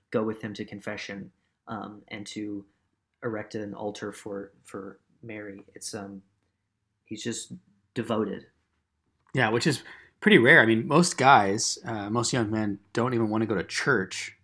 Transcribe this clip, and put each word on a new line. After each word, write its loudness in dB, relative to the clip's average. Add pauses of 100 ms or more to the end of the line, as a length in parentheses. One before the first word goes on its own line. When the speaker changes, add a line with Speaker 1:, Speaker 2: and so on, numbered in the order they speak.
(120)
Speaker 1:
go 0
with -6
him -8
to -10
confession, -12 (360)
um, -12
and -14
to -10 (600)
erect -8
an -10
altar -10
for, -12 (120)
for -16 (240)
Mary. -14
It's, -14
um, -14 (840)
he's -14
just -8 (420)
devoted. -4 (880)
Speaker 2:
Yeah, 4
which 0
is 0 (380)
pretty 8
rare. 8
I 6
mean, 2
most 4
guys, 6
uh, -6
most 0
young 0
men -2 (160)
don't 0
even 0
wanna 0
go 0
to -2
church, -4